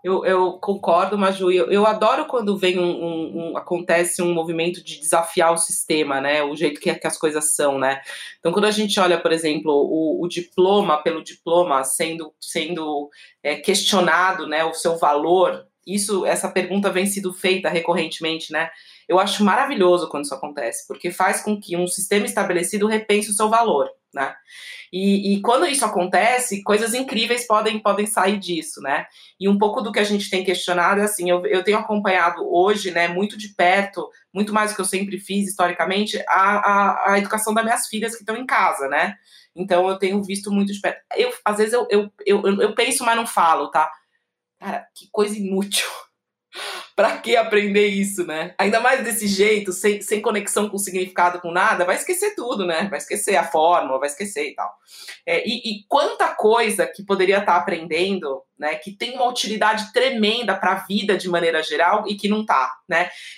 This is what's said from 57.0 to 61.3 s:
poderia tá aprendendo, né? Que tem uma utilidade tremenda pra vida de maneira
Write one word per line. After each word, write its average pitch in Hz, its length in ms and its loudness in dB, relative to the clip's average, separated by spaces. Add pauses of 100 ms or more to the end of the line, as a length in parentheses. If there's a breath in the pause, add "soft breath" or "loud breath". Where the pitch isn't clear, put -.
poderia 190 400 2
tá 175 120 4
aprendendo, 170 840 -2 (160)
né? 156 200 -4
Que 196 160 -14
tem 247 240 -8
uma 247 120 0
utilidade 214 640 -2
tremenda 233 600 2
pra 190 340 0
vida 196 300 0
de 185 100 -6
maneira 170 360 2